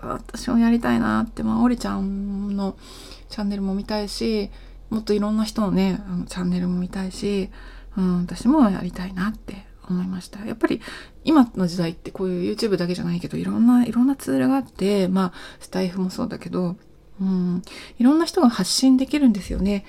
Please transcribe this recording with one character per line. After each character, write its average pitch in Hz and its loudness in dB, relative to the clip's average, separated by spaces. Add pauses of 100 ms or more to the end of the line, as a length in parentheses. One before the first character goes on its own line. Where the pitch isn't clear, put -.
私 - -8
も 233 4
や 233 6
り 233 4
た 240 2
い 233 4
な 220 2
ー - -2
っ - -10
て、 233 -6
ま 220 2
あ、 233 4
オ 247 6
レ 247 2
ち 233 -6
ゃ 196 -4
ん 196 -4
の 196 -4 (520)
チ - -10
ャ 214 -4
ン 202 -2
ネ 202 -2
ル 196 -4
も 190 -2
見 202 -4
た 214 -4
い 208 -6
し、 214 -2 (400)
も 220 -2
っ 214 -6
と 208 0
い 208 2
ろ 208 0
ん 214 0
な 220 2
人 214 -4
の 196 0
ね、 185 2
あ 180 -6
の、 175 -4
チ - -10
ャ 180 -4
ン 180 0
ネ 180 0
ル 180 -2
も 180 -2
見 180 -4
た 190 -6
い 185 -8
し、 202 -4 (460)
う 196 0
ん、 180 2
私 175 -2
も 285 6
や 185 -4
り 180 -6
た 180 -8
い 190 -12
な 185 -4
っ 220 -2
て 196 -16 (220)
思 180 -2
い 185 -4
ま 185 -6
し - -14
た。 202 -14
や 226 -8
っ - -8
ぱ - -2
り - -4 (440)
今 269 6
の 185 0
時 170 -6
代 165 -2
っ 175 -8
て - -14
こ 196 -6
う 185 -2
い 180 -2
う 214 -4
YouTube 208 0
だ 175 -2
け 180 -2
じ 175 -6
ゃ - -4
な 170 -2
い 175 -4
け - -8
ど、 - -8
い 170 -4
ろ 190 -2
ん 220 4
な、 247 6
い 233 -2
ろ 240 2
ん 254 4
な 277 2
ツ - -6
ー 269 2
ル 254 2
が 262 4
あ - 0
っ 269 0
て、 190 0
ま 185 2
あ、 180 -6 (280)
ス - -20
タ 185 -2
イ 190 0
フ 185 -6
も 185 -2
そ 208 -6
う - -4
だ - -8
け - -12
ど、 180 -4 (440)
う 190 -2
ん、 180 0 (380)
い - 2
ろ 254 8
ん 311 6
な 330 2
人 - -2
が 247 8
発 190 0
信 262 4
で 262 2
き 302 -2
る 285 6
ん 220 8
で 196 -4
す - -8
よ 185 -2
ね。 196 0